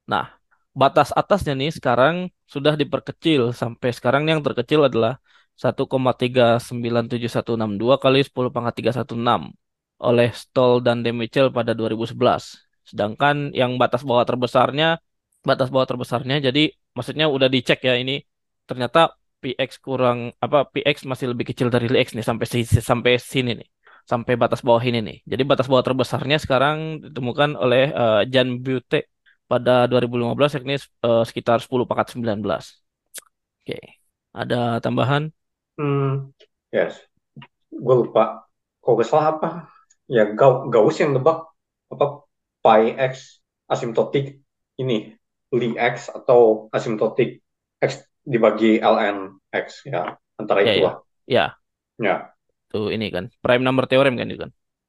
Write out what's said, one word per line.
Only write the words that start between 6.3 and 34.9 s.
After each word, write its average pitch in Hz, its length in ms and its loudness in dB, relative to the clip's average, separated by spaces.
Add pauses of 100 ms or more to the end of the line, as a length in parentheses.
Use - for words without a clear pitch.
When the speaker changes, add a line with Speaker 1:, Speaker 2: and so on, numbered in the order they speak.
Speaker 1:
sembilan 117 480 -4
tujuh 117 160 -4
satu 113 320 -4
enam 107 160 -4
dua 120 240 2
kali 135 240 2
sepuluh 127 320 -4
pangkat 120 240 -4
tiga 113 160 0
satu 117 240 -6
enam 113 320 0 (460)
oleh 120 340 2
Stoll 123 540 0
dan 120 160 0
De 117 100 -2
Michel 120 400 0
pada 120 240 -2
dua 113 160 -4
ribu 110 160 -4
sebelas. 120 480 0 (320)
Sedangkan 139 640 -2
yang 123 240 -2
batas 120 320 0
bawah 120 160 2
terbesarnya, 127 760 0 (420)
batas 131 240 0
bawah 131 220 -2
terbesarnya, 127 500 -4
jadi 143 320 0 (240)
maksudnya 147 320 -4
udah 131 240 2
dicek 131 320 0
ya 127 160 0
ini, 135 240 -6 (400)
ternyata 127 540 0 (200)
P 131 200 -8
X 135 240 -6
kurang, 123 600 -2
apa, 139 280 0
P - 160 -6
X - 180 0
masih 131 300 -6
lebih 120 160 -8
kecil 123 240 -2
dari 117 160 0
L 123 100 2
X - 180 0
nih 107 80 -8
sampai 117 200 -2
si-, 120 360 0
sampai 123 400 0
sini 123 360 -4
nih, - 120 -20 (360)
sampai 123 280 -2
batas 117 280 0
bawah 117 200 4
ini 120 200 -2
nih. 92 240 -10
Jadi 127 200 -4
batas 139 240 0
bawah 127 160 2
terbesarnya 127 560 -2
sekarang 151 640 -2
ditemukan 131 480 -2
oleh, 131 380 2
eh, 110 300 2 (120)
Jan 127 280 0
Butte 131 520 -4 (320)
pada 123 440 2
dua 123 120 2
ribu 120 160 -4
lima 120 160 -2
belas, 143 240 0
yakni, 135 200 -6
eh, 117 480 0
sekitar 117 360 0
sepuluh 123 280 -2
pangkat 110 280 -2
sembilan 113 240 -4
belas. - 400 -6 (800)
Oke, - 160 -10 (560)
ada 117 480 -2
tambahan? 127 480 -2 (480)